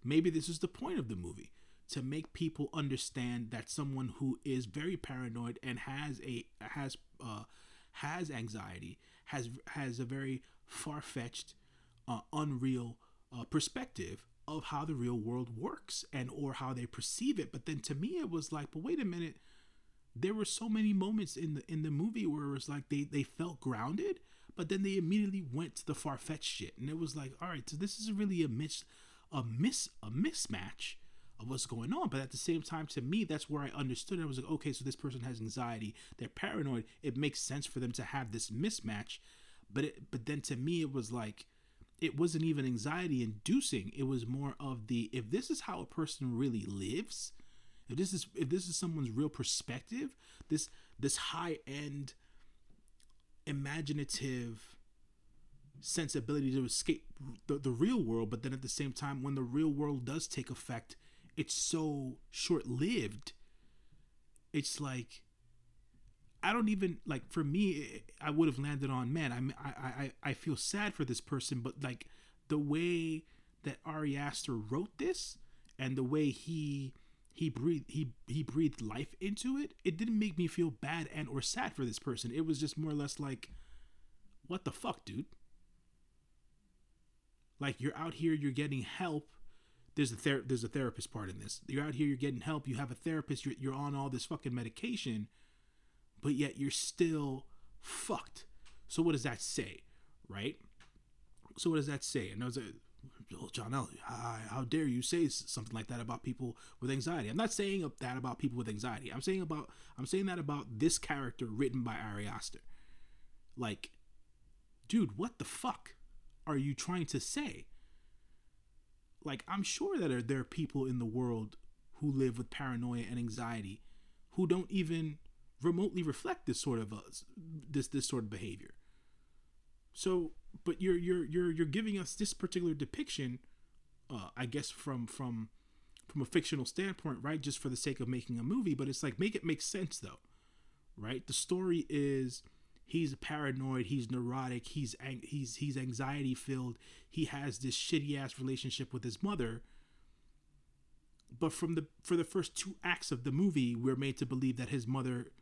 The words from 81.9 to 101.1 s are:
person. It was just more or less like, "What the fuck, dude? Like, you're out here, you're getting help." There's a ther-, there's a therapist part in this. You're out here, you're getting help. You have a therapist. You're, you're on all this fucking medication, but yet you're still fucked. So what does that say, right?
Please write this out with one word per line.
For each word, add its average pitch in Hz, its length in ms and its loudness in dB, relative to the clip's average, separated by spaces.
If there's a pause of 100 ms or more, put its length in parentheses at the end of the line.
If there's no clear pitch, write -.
person. 120 340 -2
It 156 140 0
was 156 140 2
just 147 180 -2
more 156 140 0
or 147 40 0
less 143 240 -2
like, 139 300 -4 (960)
"What 180 200 -4
the - 60 -2
fuck, - 320 -4
dude? 127 220 -4 (2250)
Like, 139 220 0
you're 135 160 0
out 160 160 -2
here, 160 200 4
you're 143 180 2
getting 135 320 0
help." 160 480 -2 (640)
There's 139 160 4
a 117 40 -4
ther-, 135 300 4
there's 127 180 2
a 117 40 0
therapist 123 440 -2
part 98 200 -4
in 98 80 -8
this. 101 280 -8
You're 139 160 2
out 147 120 -2
here, 147 100 4
you're 143 120 4
getting 127 240 2
help. 151 260 -2
You 127 80 0
have 127 160 -2
a 123 40 -6
therapist. 156 520 0
You're, 127 120 -2
you're 131 140 0
on 143 220 0
all 139 140 0
this 127 160 -2
fucking 143 280 -2
medication, 120 720 -2 (920)
but 147 120 6
yet 139 240 2
you're 139 140 0
still 147 760 2 (340)
fucked. - 640 -4 (420)
So - 140 2
what 165 120 8
does 127 100 2
that 123 180 0
say, - 420 -2 (440)
right? 101 300 -2 (1000)